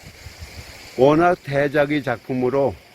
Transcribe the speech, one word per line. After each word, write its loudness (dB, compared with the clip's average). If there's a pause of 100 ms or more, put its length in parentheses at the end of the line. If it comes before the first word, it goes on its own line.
(960)
워낙 4
대작의 -2
작품으로 -2 (220)